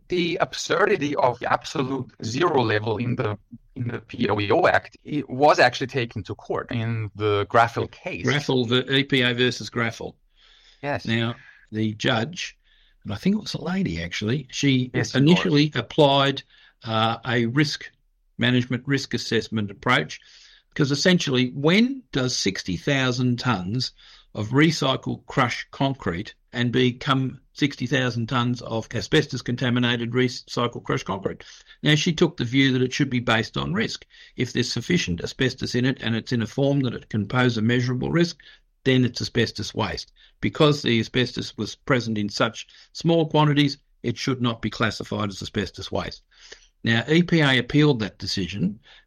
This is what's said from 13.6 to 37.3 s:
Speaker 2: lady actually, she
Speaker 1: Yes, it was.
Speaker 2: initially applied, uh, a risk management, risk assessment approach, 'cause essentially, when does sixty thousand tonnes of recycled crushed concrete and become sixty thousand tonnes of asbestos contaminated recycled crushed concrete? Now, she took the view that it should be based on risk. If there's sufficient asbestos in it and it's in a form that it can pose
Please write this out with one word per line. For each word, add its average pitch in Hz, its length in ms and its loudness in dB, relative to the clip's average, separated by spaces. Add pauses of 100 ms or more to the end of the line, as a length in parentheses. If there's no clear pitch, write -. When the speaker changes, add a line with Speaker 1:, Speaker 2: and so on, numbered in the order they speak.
Speaker 2:
lady 160 400 -4
actually, 107 480 -4
she 127 420 2
Speaker 1:
Yes, 123 220 -2
it 131 60 4
was. - 0 -
Speaker 2:
initially 151 540 6
applied, 139 680 4 (400)
uh, 110 420 0
a 120 200 2
risk 147 440 0 (480)
management, 123 500 2
risk 135 260 -2
assessment 110 580 -2
approach, - 480 -2 (540)
'cause 139 180 0
essentially, 143 600 2
when 214 600 2
does 127 240 -2
sixty 92 420 -2
thousand 127 600 0
tonnes 113 540 -2 (420)
of 110 160 -6
recycled 135 760 0
crushed - 460 -2
concrete 104 640 -4 (200)
and 123 180 0
become 127 680 0 (140)
sixty 143 320 -2
thousand 120 420 0
tonnes 123 340 0
of 113 320 -6
asbestos 135 480 0
contaminated 120 720 0
recycled 123 720 -2
crushed 135 220 -4
concrete? - 380 -6 (400)
Now, 151 120 6
she 160 180 0
took 170 240 2
the 123 80 -2
view 131 260 4
that 127 100 0
it 127 120 0
should 143 160 0
be 123 100 -2
based 113 380 0
on 143 160 -4
risk. - 320 -4 (300)
If - 180 -4
there's 120 180 -2
sufficient 120 500 -2
asbestos - 540 -4
in 123 100 2
it 131 160 -2
and 113 140 -2
it's 110 160 -6
in 120 100 0
a 104 60 -2
form 139 340 0
that 127 120 -2
it - 160 -14
can 107 180 -2
pose 123 300 2